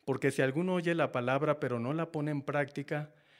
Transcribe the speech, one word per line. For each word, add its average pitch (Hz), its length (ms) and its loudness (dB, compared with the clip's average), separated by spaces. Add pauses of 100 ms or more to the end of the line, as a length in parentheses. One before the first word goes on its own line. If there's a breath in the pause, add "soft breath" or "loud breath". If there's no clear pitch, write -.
Porque 139 260 2
si 139 120 2
alguno 165 320 2
oye 170 200 0
la 151 160 2
palabra 139 480 2
pero 123 220 -2
no 123 140 -2
la 160 180 -4
pone 151 180 -2
en 143 120 -2
práctica, 147 680 -4 (280 soft breath)